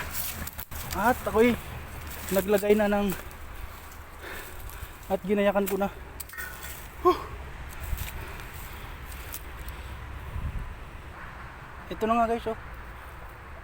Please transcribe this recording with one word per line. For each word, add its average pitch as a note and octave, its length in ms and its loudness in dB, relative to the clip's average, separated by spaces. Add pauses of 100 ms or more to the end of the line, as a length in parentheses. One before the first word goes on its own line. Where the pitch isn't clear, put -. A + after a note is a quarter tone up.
(920)
At A3+ 320 6
ako'y A3 320 8 (800)
naglagay G3+ 400 8
na G#3+ 80 8
ng, G3+ 240 6 (2000)
at F#3+ 160 2
ginayakan G3+ 400 6
ko F#3+ 160 2
na. G3+ 80 4 (1120)
Huh. - 160 8 (4000)
Ito F#3 160 0
na A#3 160 6
nga A3+ 80 8
guys, A#3 160 2
oh. A3 160 -2 (1040)